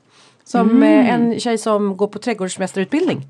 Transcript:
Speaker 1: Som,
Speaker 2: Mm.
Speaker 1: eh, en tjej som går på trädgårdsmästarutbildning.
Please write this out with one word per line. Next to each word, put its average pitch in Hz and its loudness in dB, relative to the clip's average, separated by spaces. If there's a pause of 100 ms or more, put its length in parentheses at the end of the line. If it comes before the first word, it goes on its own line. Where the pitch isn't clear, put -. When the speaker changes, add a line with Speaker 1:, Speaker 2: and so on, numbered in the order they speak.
(440)
Speaker 1:
Som, 226 0
Speaker 2:
Mm. 254 6
Speaker 1:
eh, 277 4
en 233 0
tjej 226 -2
som 208 -2
går 202 0
på 208 -14
trädgårdsmästarutbildning. 190 -4